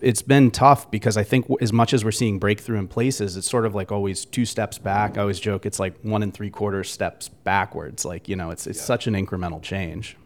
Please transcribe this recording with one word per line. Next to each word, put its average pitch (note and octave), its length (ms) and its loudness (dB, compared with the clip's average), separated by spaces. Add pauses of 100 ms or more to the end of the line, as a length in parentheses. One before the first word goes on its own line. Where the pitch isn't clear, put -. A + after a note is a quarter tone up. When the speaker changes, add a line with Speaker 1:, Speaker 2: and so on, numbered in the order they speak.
Speaker 1:
it's A#2 220 2
been C3+ 280 8
tough - 400 6
because G#2+ 280 0
I G#2 40 4
think B2 220 2
w-, C3 160 0
as A2 100 0
much A#2 220 4
as A2+ 140 2
we're A2+ 40 0
seeing G#2 280 0
breakthrough G#2 400 0
in F#2+ 100 -4
places, G#2+ 480 -2
it's F#2+ 140 -6
sort A2+ 160 2
of, G2+ 80 -2
like, G2+ 180 -4
always G2 320 -2
two B2 220 -2
steps - 320 -4
back. G2+ 400 0
I - 20 2
always G2+ 180 0
joke G2+ 280 -2
it's G2+ 120 -6
like F#2+ 220 -4
one G#2+ 220 -2
and G2 100 -4
three G#2 160 -8
quarter G2 340 -4
steps - 460 -6
backwards. F#2+ 800 -4
Like, F2 240 -10
you G2 60 -4
know, E2+ 140 -4
it's, - 160 -10
it's - 120 -8
Speaker 2:
Yeah. - 80 -10
Speaker 1:
such A#2+ 200 0
an A#2 60 0
incremental F2+ 480 -2
change. F2+ 640 -6